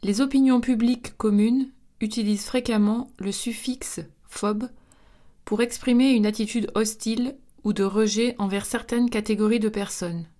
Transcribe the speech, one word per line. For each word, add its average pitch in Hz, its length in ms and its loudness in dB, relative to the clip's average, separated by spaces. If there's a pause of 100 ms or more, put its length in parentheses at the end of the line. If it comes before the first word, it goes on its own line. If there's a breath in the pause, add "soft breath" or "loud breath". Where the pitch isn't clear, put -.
Les 202 200 0
opinions 269 400 4
publiques 240 560 0
communes 226 540 2 (280)
utilisent 214 460 -2
fréquemment 233 720 0
le 196 120 -4
suffixe - 680 -8 (240)
phobe 214 460 -4 (760 soft breath)
pour 208 180 -2
exprimer 247 500 4
une 220 140 4
attitude 214 500 -2
hostile 220 600 -2 (260)
ou 208 100 0
de 196 100 0
rejet 214 540 0
envers 202 280 -4
certaines 240 440 -2
catégories 214 500 0
de 214 100 0
personnes. 180 560 -6 (140)